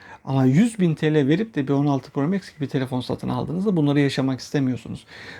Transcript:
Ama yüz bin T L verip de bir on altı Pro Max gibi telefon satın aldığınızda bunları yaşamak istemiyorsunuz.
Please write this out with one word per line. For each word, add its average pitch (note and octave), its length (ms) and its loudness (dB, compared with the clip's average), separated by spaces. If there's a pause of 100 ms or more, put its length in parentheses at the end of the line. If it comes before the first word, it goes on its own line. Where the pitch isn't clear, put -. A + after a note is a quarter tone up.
(260)
Ama C3+ 200 2
yüz G3 340 4
bin E3+ 160 2
T D#3 180 0
L D3 140 4
verip F#3+ 280 0
de C#3 120 -2
bir C#3+ 60 0
on C#3 120 2
altı C#3 260 -2
Pro C#3+ 160 -2
Max F#3+ 280 -4
gibi C#3+ 120 -6
telefon B2+ 340 -4
satın B2+ 280 -6
aldığınızda D#3 460 -2
bunları C#3+ 240 2
yaşamak C3+ 400 0
istemiyorsunuz. - 640 -4 (340)